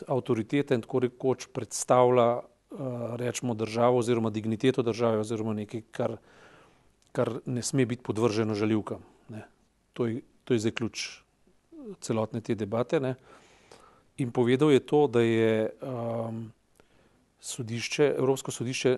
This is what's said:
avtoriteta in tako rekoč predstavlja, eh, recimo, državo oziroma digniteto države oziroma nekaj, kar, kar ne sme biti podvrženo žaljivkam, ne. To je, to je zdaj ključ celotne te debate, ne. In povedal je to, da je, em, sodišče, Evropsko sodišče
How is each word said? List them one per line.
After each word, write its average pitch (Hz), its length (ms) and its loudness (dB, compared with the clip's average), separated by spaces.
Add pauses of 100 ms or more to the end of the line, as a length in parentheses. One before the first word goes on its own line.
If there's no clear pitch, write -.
avtoriteta 131 720 0
in 117 60 2
tako 123 200 -2
rekoč 123 480 -2
predstavlja, 123 840 4
eh, - 460 -8 (380)
recimo, 120 400 -4
državo 117 440 2
oziroma 113 320 2
digniteto 110 520 0
države 113 360 0
oziroma 110 360 -4
nekaj, 107 340 -8
kar, 113 280 -6 (1000)
kar 117 280 -2
ne 123 200 -6
sme 135 240 0
biti 117 160 -6
podvrženo 110 520 0
žaljivkam, 104 500 -2 (220)
ne. 107 180 -14 (520)
To 123 100 -2
je, 113 140 -4 (200)
to - 140 0
je 113 60 2
zdaj 107 120 0
ključ - 320 -6 (920)
celotne 110 420 -2
te 117 140 -4
debate, 113 460 -2
ne. 127 140 -2 (1040)
In 120 140 -4
povedal 127 380 4
je 127 100 8
to, 147 240 4
da 120 160 4
je, 113 540 2
em, 117 800 -8 (880)
sodišče, 117 760 -2
Evropsko 135 340 0
sodišče 127 480 0